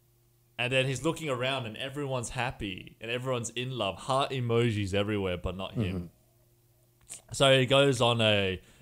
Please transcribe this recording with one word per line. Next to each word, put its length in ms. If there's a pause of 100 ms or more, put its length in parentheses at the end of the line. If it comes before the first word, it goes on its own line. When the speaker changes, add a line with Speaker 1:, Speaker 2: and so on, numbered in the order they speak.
(580)
Speaker 1:
And 140
then 140
he's 160
looking 280
around, 360
and 120
everyone's 500
happy, 720
and 100
everyone's 400
in 280
love. 180
Heart 360
emojis 600
everywhere, 460
but 180
not 160
him. 240
Speaker 2:
Mm-hmm. 1400
Speaker 1:
So 260
he 80
goes 360
on 180
a, 400 (220)